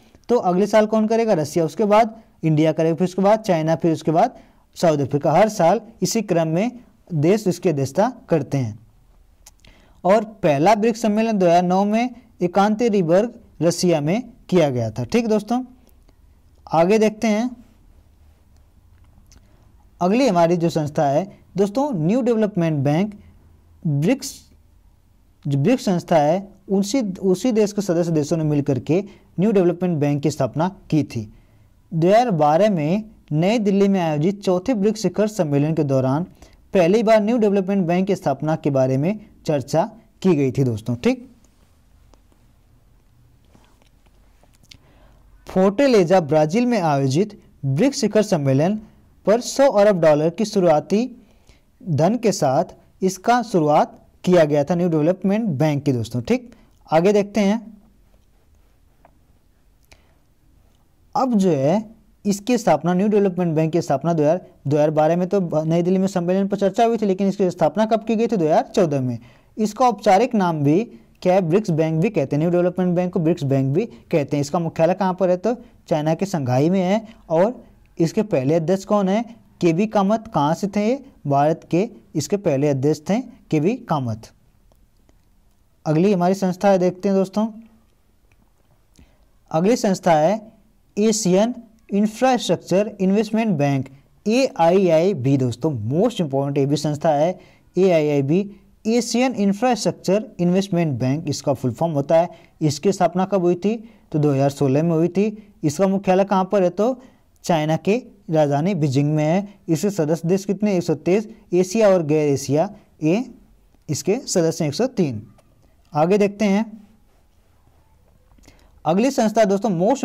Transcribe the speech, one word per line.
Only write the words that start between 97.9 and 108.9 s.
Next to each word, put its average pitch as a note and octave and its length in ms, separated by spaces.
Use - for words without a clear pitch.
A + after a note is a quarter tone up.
एशियन A#3+ 460
इंफ्रास्ट्रक्चर G3+ 920
इन्वेस्टमेंट F3 600
बैंक C#3+ 300
इसका C#3 240
फुल B2+ 180
फॉर्म E3 220
होता C#3+ 240
है। F3 120
इसकी D#3+ 300
स्थापना F#3 340
कब F#3+ 160
हुई F3 140
थी? G3+ 200
तो D#3 80
दो D3 140
हज़ार C#3 160
सोलह C#3+ 340
में E3+ 80
हुई D#3+ 160
थी। G#3 460
इसका F3 240
मुख्यालय F#3+ 360
कहाँ F#3+ 280
पर G3+ 120
है? F3+ 60
तो A#3 320
चाइना D#3 340
के A3+ 260
राजधानी D#3 460
बीजिंग D3 400